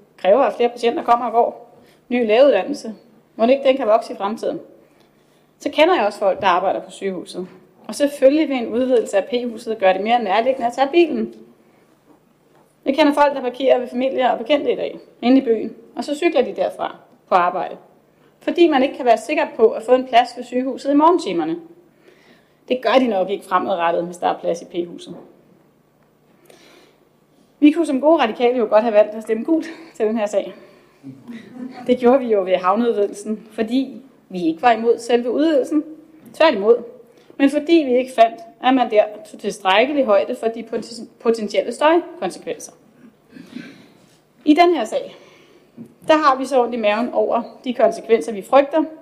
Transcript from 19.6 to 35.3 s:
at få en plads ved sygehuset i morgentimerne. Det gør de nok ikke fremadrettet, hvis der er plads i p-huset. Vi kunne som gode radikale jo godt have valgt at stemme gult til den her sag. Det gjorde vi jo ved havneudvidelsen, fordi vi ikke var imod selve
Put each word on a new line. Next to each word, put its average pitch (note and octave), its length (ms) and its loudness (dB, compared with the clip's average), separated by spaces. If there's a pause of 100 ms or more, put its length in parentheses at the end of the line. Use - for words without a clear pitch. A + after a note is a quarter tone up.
at - 120 -8
få B3 80 0
en B3+ 160 2
plads A#3+ 300 2
ved B3 60 -12
sygehuset B3+ 480 -4
i C#4+ 40 2
morgentimerne. G3 640 2 (1080)
Det B3+ 120 -2
gør A3 180 0
de B3+ 80 2
nok F#3+ 220 -2
ikke G3 160 -6
fremadrettet, F3 600 0
hvis F3+ 120 -12
der F#3 100 -2
er E3+ 120 -2
plads E3+ 220 -4
i - 40 -16
p-huset. F3 500 -10 (2500)
Vi D4 120 6
kunne D#4+ 140 0
som C4 160 -2
gode D4+ 200 4
radikale A#3+ 360 0
jo G#3+ 120 0
godt G#3+ 140 4
have A#3 100 -2
valgt G#3+ 220 4
at A3+ 80 -12
stemme A3+ 200 -4
gult D#4+ 240 0 (280)
til A3+ 100 -2
den A3 120 -2
her G#3+ 80 0
sag. F#3+ 280 -4 (1300)
Det B3 100 2
gjorde B3 220 4
vi B3+ 60 -2
jo G#3 180 0
ved F#3 120 2
havneudvidelsen, G#3 960 -2
fordi A#3+ 500 -4 (280)
vi F3 180 -4
ikke D#3+ 140 -2
var A#3+ 100 4
imod A#3 280 2
selve A#3+ 320 0